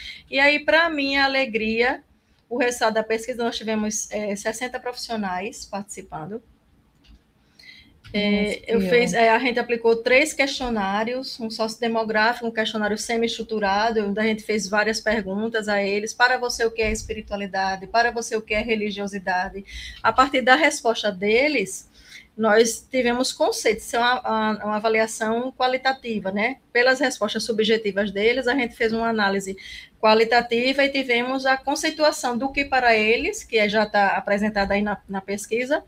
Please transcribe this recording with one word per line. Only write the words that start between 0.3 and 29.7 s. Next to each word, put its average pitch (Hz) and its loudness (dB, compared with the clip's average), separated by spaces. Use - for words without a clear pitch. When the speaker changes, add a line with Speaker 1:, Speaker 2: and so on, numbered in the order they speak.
Speaker 1:
aí, 294 4
pra 311 4
minha 277 0
alegria, 240 0
o 233 -6
resultado 240 0
da 220 0
pesquisa, 226 -4
nós 233 -2
tivemos, 214 -4
é, 208 -4
sessenta 240 -6
profissionais 214 -6
participando. 196 -12
É, 208 2
Speaker 2:
Nossa, 208 -4
Speaker 1:
eu 226 2
Speaker 2:
que 190 0
Speaker 1:
fiz, 240 4
Speaker 2:
legal. 233 4
Speaker 1:
é, - 6
a 226 6
gente 247 0
aplicou 233 2
três 254 4
questionários, 240 -2
um 220 -6
sociodemográfico, 226 0
um 226 -6
questionário 220 -2
semi-estruturado, 220 -2
onde 208 0
a 214 0
gente 214 -2
fez 208 -2
várias 208 0
perguntas 214 -2
a 202 0
eles. 208 -2
"Para 247 2
você, 240 -4
o 226 2
que 226 -4
é 220 0
espiritualidade? 202 -6
Para 233 2
você, 226 -4
o 214 -2
que 220 -6
é 214 0
religiosidade?" 196 -4
A 220 2
partir 262 2
da 254 6
resposta 262 2
deles, 214 0
nós 220 4
tivemos 247 0
conceitos, 302 0
isso - -4
é 233 2
uma, 240 2
uma, 214 -2
uma 214 -2
avaliação 226 0
qualitativa, 254 -2
né? 220 -2
Pelas 247 4
respostas 220 -2
subjetivas 214 0
deles, 233 2
a 240 2
gente 240 -2
fez 226 0
uma 226 0
análise 196 -2